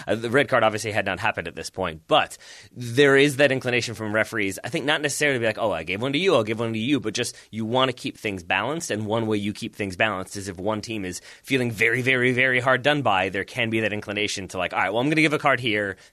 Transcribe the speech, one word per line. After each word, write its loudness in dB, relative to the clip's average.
Uh, 2
the -2
red 4
card 2
obviously 0
had 0
not -2
happened -2
at -14
this -10
point, -6
but 2
there 4
is 6
that 6
inclination 0
from -4
referees, 0
I -8
think -4
not 0
necessarily 0
to -4
be 0
like, 0
"Oh, 0
I -2
gave -4
one -2
to 0
you, 4
I'll 4
give -4
one -2
to -2
you," 2
but -4
just -4
you -6
wanna 2
keep -8
things -6
balanced, -2
and -2
one 0
way 0
you -2
keep -10
things -6
balanced -2
is -10
if -8
one -4
team -8
is -8
feeling 0
very, 0
very, 2
very 2
hard 2
done 2
by, 2
there -4
can -4
be 0
that 0
inclination -4
to -10
like, -2
"All -2
right, 0
well, 0
I'm 2
gonna 2
give 4
a 0
card 2
here, -2